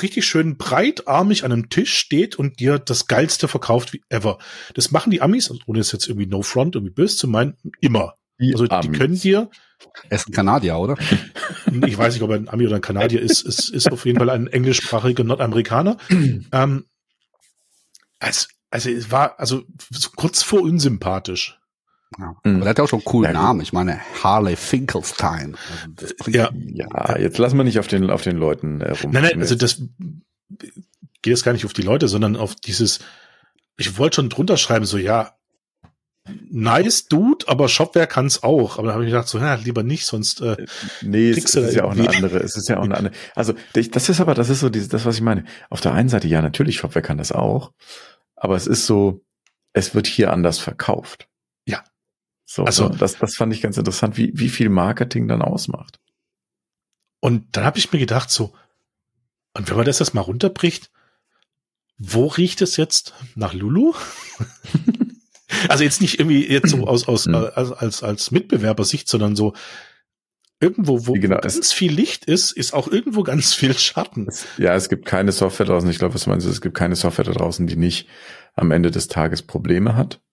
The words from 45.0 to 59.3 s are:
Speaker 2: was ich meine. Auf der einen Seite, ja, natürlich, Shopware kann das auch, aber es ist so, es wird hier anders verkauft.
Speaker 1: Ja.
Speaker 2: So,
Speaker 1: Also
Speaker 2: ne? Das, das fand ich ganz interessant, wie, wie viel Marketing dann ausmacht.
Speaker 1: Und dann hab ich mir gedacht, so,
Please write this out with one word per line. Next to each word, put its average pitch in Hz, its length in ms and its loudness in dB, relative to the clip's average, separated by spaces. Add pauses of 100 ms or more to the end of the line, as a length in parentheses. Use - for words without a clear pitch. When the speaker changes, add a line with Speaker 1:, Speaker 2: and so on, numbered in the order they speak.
Speaker 2:
was 117 100 0
ich 110 60 -4
meine. 113 240 0 (240)
Auf - 120 -8
der 73 120 2
einen 113 160 2
Seite, 107 180 0
ja, 80 140 4
natürlich, - 340 0
Shopware - 280 -2
kann - 140 -4
das - 140 -6
auch, - 400 -2 (640)
aber 92 220 0
es 90 100 -4
ist - 180 0
so, 101 380 2 (480)
es - 240 0
wird 107 120 2
hier 95 260 2
anders 85 260 2
verkauft. - 680 -6 (400)
Speaker 1:
Ja. - 160 -8 (600)
Speaker 2:
So, - 200 -4
Speaker 1:
Also 107 240 2
Speaker 2:
ne? - 80 -4
Das, 98 220 0
das - 160 -2
fand 110 180 0
ich 107 80 -6
ganz 104 160 -2
interessant, 107 400 -2
wie, 117 180 0
wie 123 140 0
viel 113 200 0
Marketing 110 580 0
dann 113 160 0
ausmacht. - 560 -6 (1200)
Speaker 1:
Und 120 360 -2
dann 101 100 0
hab 147 120 0
ich - 160 -2
mir 160 60 2
gedacht, 127 320 -2
so, 104 220 -4 (1000)